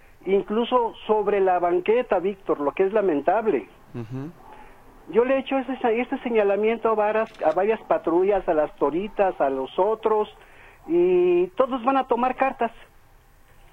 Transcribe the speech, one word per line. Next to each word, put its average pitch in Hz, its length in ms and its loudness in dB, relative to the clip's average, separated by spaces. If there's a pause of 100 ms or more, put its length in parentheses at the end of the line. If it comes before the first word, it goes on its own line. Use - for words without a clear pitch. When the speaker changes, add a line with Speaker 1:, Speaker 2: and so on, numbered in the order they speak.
(280)
Speaker 1:
incluso 220 680 0 (140)
sobre 208 340 2
la 185 160 4
banqueta, 180 640 0
Víctor, 170 400 -4
lo 143 140 -2
que 190 100 0
es 190 100 0
lamentable. 180 720 0 (280)
Speaker 2:
Ujú. 127 340 -10 (800)
Speaker 1:
Yo 208 160 2
le 262 100 0
he 269 40 0
hecho 269 180 -4
ese, 269 160 -6 (260)
este 247 200 -4
señalamiento 220 680 0
a 220 60 0
varas-, 214 480 -2
a 156 100 2
varias 208 280 0
patrullas, 175 680 0
a 180 60 2
las 151 220 0
toritas, 185 640 -2
a 139 80 2
los 135 300 -4
otros, 214 500 0 (580)
y 185 600 2 (100)
todos 254 260 0
van 269 140 0
a 262 100 2
tomar 247 280 0
cartas. 262 360 -2 (1000)